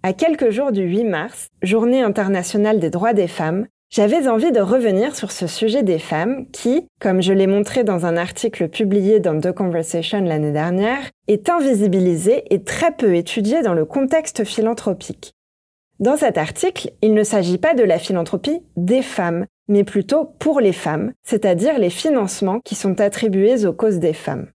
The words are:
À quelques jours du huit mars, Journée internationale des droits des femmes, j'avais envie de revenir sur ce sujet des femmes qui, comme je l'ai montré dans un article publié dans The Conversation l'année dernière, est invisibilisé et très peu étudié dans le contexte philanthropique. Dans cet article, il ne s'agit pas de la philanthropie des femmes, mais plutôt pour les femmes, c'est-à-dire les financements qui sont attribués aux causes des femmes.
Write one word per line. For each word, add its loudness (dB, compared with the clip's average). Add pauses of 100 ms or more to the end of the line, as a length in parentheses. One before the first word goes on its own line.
À -2
quelques 2
jours 0
du 0
huit 0
mars, -4 (160)
Journée 2
internationale 0
des 0
droits 0
des 2
femmes, -4 (240)
j'avais 2
envie 2
de 4
revenir 0
sur -8
ce -6
sujet 0
des 0
femmes -4
qui, -2 (140)
comme 0
je 2
l'ai 4
montré 0
dans 0
un 0
article -4
publié 2
dans 0
The 0
Conversation -2
l'année 0
dernière, -2 (160)
est 0
invisibilisé 2 (100)
et -2
très -2
peu 2
étudié 0
dans 0
le 2
contexte -2
philanthropique. -4 (680)
Dans 2
cet 0
article, -4 (100)
il 4
ne 4
s'agit 0
pas 2
de 2
la 4
philanthropie -4 (140)
des 2
femmes, -4 (200)
mais 4
plutôt 0 (140)
pour 2
les 4
femmes, -4 (100)
c'est-à-dire 0
les 2
financements -2
qui -10
sont -2
attribués 2
aux 0
causes 0
des 0
femmes. -8